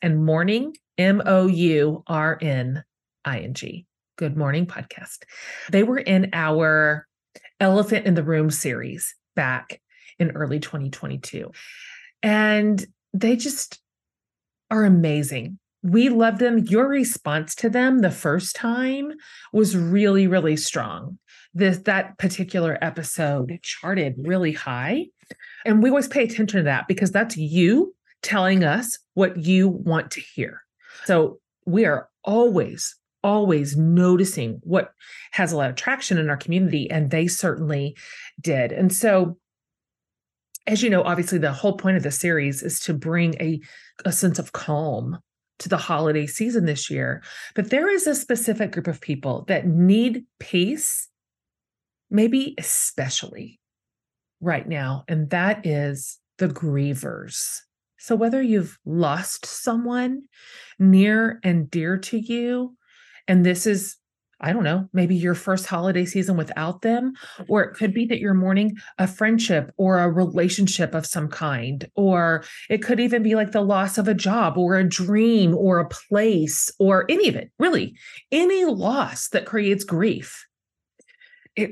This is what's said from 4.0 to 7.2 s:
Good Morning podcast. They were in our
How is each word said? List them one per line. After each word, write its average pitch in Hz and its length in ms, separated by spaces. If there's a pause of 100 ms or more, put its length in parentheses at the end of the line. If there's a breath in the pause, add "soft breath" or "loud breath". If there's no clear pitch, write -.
Good 151 180
Morning 151 300
podcast. - 580 (460 loud breath)
They 196 140
were 254 160
in 190 340
our 156 760 (540 loud breath)